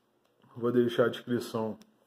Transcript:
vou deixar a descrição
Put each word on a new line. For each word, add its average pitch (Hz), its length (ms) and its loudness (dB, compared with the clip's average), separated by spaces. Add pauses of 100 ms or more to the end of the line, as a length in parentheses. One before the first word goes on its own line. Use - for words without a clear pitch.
(560)
vou 120 160 -2
deixar 120 340 4
a - 20 2
descrição 110 680 -4 (280)